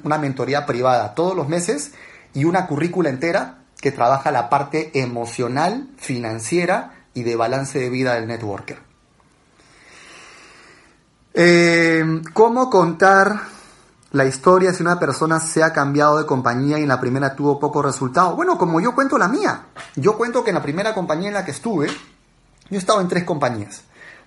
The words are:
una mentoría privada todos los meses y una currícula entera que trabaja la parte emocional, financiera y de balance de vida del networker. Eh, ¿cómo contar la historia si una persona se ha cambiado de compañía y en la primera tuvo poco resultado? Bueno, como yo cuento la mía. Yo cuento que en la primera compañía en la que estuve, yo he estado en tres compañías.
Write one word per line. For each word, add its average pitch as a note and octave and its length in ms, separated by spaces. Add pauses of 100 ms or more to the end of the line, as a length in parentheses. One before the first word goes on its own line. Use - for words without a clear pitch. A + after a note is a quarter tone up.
una D3+ 140
mentoría C#3 480
privada B2 500
todos F#3 200
los C#3+ 140
meses F3+ 420 (420)
y C#3 120
una F3+ 200
currícula E3 440
entera E3+ 500 (200)
que C#3 120
trabaja C3+ 400
la A#2+ 180
parte D3 500
emocional, B2+ 960
financiera C#3+ 1160
y B2 100
de A#2 120
balance C3 440
de B2+ 100
vida B2+ 260
del A2+ 120
networker. A2 520 (2500)
Eh, E3+ 880 (120)
¿cómo A#3+ 360
contar G3 720 (720)
la C3+ 140
historia F#3 480
si F3 100
una F3 160
persona D#3+ 400
se D#3+ 240
ha D#3+ 100
cambiado D3 440
de D3+ 80
compañía C3+ 540
y D3+ 40
en D3 40
la B2+ 140
primera C3+ 340
tuvo C#3+ 240
poco D3 220
resultado? C#3+ 540
Bueno, F4 220
como E3 220
yo A#3+ 160
cuento C4+ 220
la F#3+ 100
mía. C#4+ 380 (300)
Yo G3 220
cuento A#3+ 260
que A3 80
en F3 40
la C#3+ 80
primera F#3 300
compañía F3 340
en G#3 60
la G3 120
que D3+ 60
estuve, D#3 360
yo - 880
he - 20
estado G3 240
en F3+ 60
tres F3+ 180
compañías. B2 580 (440)